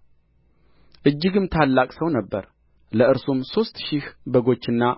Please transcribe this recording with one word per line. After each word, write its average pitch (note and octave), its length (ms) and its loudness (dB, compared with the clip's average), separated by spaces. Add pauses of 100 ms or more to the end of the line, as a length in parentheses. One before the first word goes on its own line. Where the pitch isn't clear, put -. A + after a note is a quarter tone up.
(1040)
እጅግም F3+ 440 2
ታላቅ C3 440 2
ሰው D#3+ 160 -4
ነበረ። G2+ 360 -4 (460)
ለእርሱም C3 540 2
ሦስት - 340 -4
ሺህ - 260 -6 (220)
በጎችና A#2+ 560 0 (140)